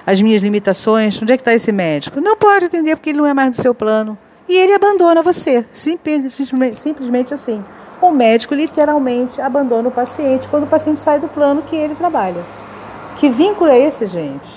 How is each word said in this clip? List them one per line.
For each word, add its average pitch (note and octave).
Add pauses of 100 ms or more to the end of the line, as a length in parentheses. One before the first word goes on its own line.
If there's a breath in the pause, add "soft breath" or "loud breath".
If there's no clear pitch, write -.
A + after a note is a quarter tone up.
as G3
minhas G#3+
limitações, G#3
onde A#3
é -
que B3+
tá A#3+
esse A#3
médico? E3+
Não G4+
pode G4+
atender D#4+
porque D#4
ele D4
não D4
é C#4+
mais C4+
do -
seu B3
plano. A3 (320 soft breath)
E F4+
ele F#4
abandona F4+
você, C#4+
simple-, D4+
simplesmente, B3+
simplesmente B3+
assim. A3 (380 loud breath)
O F4+
médico A#3
literalmente C#4
abandona B3+
o A#3+
paciente C4
quando D4
o -
paciente D#4
sai D4
do D#4+
plano D4
que D#4+
ele D4+
trabalha. A3 (760)
Que D4
vínculo E4
é B3+
esse, C#4+
gente? D3+